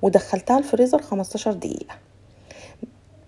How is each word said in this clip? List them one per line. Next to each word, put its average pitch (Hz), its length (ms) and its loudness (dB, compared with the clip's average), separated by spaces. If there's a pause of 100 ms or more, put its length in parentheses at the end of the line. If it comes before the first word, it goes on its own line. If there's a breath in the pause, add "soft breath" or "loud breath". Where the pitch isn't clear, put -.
ودخلتها 196 560 2
الفريزر 277 440 2
خمستاشر 208 500 -4
دقيقه. - 440 -10 (1300 soft breath)